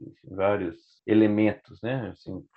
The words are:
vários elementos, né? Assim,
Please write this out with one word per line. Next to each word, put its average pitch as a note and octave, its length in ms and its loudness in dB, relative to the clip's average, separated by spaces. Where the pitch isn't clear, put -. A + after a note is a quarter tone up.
vários F#2+ 840 -4
elementos, G#2+ 760 2
né? A#2+ 280 -6
Assim, F#2 340 -14